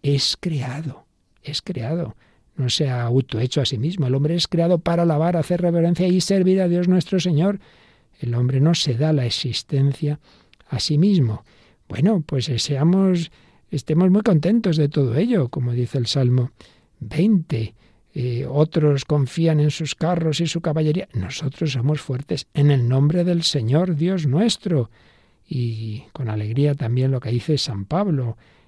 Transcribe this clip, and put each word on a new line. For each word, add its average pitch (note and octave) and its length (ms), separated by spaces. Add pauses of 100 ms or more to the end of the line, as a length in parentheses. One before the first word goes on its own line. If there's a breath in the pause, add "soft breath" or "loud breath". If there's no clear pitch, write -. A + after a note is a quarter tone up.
es C#3 380
creado, C#3+ 680 (380)
es - 180
creado. D3 540 (400 soft breath)
No B2+ 140
se C#3+ 200
ha B2 140
autohecho B2+ 580
a B2 60
sí B2 100
mismo. D3+ 300
El B2+ 80
hombre D3+ 180
es E3+ 140
creado E3+ 320
para E3+ 240
alabar, E3+ 340
hacer F3 240
reverencia E3+ 460
y F3+ 140
servir F#3+ 380
a F#3 80
Dios F3 200
nuestro F#3 320
Señor. F3+ 400 (600 soft breath)
El A#2+ 140
hombre B2+ 260
no D#3+ 140
se C#3 220
da D#3 180
la B2+ 140
existencia C#3 920 (480 soft breath)
a B2+ 120
sí D3 180
mismo. D#3 480 (420 soft breath)
Bueno, D#3+ 380
pues, C3+ 240
eh, A#2+ 80
seamos, E3+ 720 (380 soft breath)
estemos E3 400
muy G3+ 140
contentos F#3 520
de D3 140
todo C3 280
ello, F#3+ 320
como B2 240
dice B2 260
el A#2 80
Salmo B2 420 (500 soft breath)
veinte. D#3 760 (400 soft breath)
Eh, B2+ 340
"Otros D3 560
confían D3+ 540
en D3 100
sus D3+ 240
carros E3 480
y E3 60
su E3 120
caballería. D#3 540
Nosotros C3 600
somos C3+ 280
fuertes - 540
en C#3+ 160
el B2 180
nombre D3 340
del E3+ 200
Señor D3+ 520
Dios E3+ 300
nuestro". D#3 640 (580 soft breath)
Y A2+ 640
con B2+ 160
alegría A2 460
también B2+ 380
lo B2+ 80
que A#2+ 100
dice B2+ 300
San G2 260
Pablo, D3+ 500 (320 soft breath)